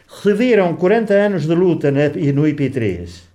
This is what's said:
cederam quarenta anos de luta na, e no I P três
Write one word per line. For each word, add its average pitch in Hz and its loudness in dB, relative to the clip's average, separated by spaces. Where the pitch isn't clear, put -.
cederam 202 2
quarenta 202 0
anos 196 0
de 165 0
luta 160 0
na, 143 2
e 143 -2
no 143 0
I 147 2
P 143 -2
três 90 -6